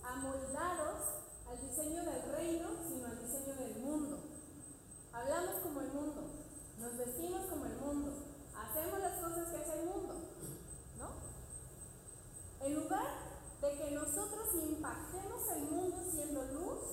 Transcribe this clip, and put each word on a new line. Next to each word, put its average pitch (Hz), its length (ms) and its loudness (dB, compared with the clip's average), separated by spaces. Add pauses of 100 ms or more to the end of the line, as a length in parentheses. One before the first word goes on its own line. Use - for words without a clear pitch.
amoldados 269 960 2 (480)
al 247 100 -4
diseño 311 440 2
del 277 180 2 (140)
reino, 330 340 4 (180)
sino 254 200 0
al 233 120 -2
diseño 269 360 -2
del 226 240 -2
mundo. 285 400 2 (920)
Hablamos 330 520 4
como 294 180 2
el 269 60 0
mundo, 294 340 0 (560)
nos 240 200 -2
vestimos 349 520 0
como 294 160 0
el 226 120 -2
mundo, 285 360 2 (420)
hacemos 320 440 2
las 359 200 2
cosas 339 280 0
que 330 100 0
hace 311 220 0
el 330 60 2
mundo, 392 300 0 (840)
¿no? - 1700 -8
En 294 100 6
lugar 381 320 4 (540)
de 285 160 4
que 294 140 0
nosotros 403 640 2
impactemos 330 1000 0
el 302 80 2
mundo 339 340 4 (140)
siendo 294 320 2 (100)
luz 349 260 0 (140)